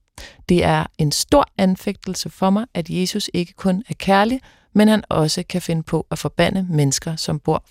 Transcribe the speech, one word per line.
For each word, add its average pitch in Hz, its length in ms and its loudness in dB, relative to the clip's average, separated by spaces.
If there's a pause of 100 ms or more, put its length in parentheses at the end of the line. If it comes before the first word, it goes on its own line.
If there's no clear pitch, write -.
(480)
Det 175 160 4
er 160 220 2 (120)
en 151 140 0
stor - 340 2 (120)
anfægtelse 190 720 -2
for 190 200 0
mig, 208 140 2 (100)
at 175 160 -6
Jesus 180 440 -4
ikke 175 180 -4
kun 190 360 -2
er - 60 -8
kærlig, 208 460 2 (320)
men 214 160 6
han 214 200 4
også 156 400 0
kan 180 140 -4
finde 160 200 -2
på - 280 -4
at 165 80 -6
forbande 180 520 0
mennesker, 151 460 0
som 156 220 -4
bor - 320 -2